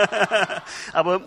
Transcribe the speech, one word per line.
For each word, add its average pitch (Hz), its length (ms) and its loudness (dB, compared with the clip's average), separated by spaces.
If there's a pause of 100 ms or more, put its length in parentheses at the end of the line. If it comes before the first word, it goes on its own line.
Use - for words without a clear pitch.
(300)
<laughs> - 640 -2
Aber 175 340 2